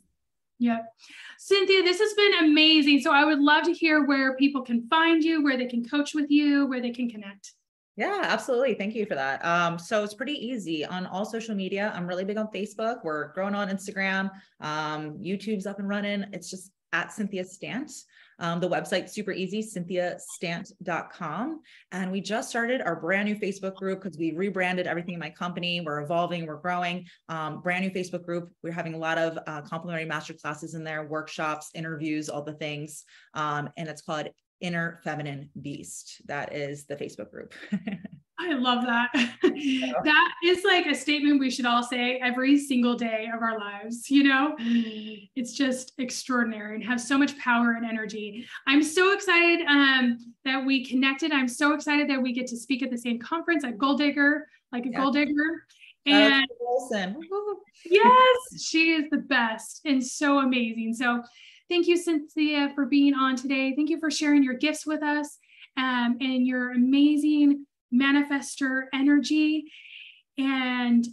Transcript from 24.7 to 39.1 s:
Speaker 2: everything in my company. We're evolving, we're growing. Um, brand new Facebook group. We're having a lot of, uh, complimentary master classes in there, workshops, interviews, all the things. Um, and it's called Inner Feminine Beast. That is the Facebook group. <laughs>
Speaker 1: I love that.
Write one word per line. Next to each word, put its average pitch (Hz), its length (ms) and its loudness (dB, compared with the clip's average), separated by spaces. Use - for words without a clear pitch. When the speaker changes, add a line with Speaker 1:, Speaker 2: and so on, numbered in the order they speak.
Speaker 2:
everything 170 280 -4
in 170 40 -10
my 156 100 -10
company. 175 520 -6
We're 147 200 -4
evolving, 170 460 -2
we're 151 80 -10
growing. 180 500 -4
Um, 156 340 -8
brand 180 240 -2
new 190 60 -4
Facebook 180 340 -6
group. 170 240 -6
We're 165 80 -8
having 165 220 -8
a 160 40 -10
lot 160 200 -2
of, 165 280 -2
uh, 151 180 -10
complimentary 165 420 -8
master 156 280 -8
classes 151 400 -10
in 160 120 -10
there, 156 200 -8
workshops, 151 680 -6
interviews, 156 540 -6
all 143 140 -8
the 151 100 -10
things. 151 500 -10
Um, 147 420 -4
and 165 140 -10
it's 151 120 -14
called 151 280 -8
Inner 170 420 -6
Feminine 147 460 -8
Beast. - 680 -14
That 143 280 -8
is 143 300 -8
the - 100 -10
Facebook - 360 -12
group. - 220 -16
<laughs> 208 120 -4
Speaker 1:
I 349 120 -4
love 247 320 0
that. 240 280 0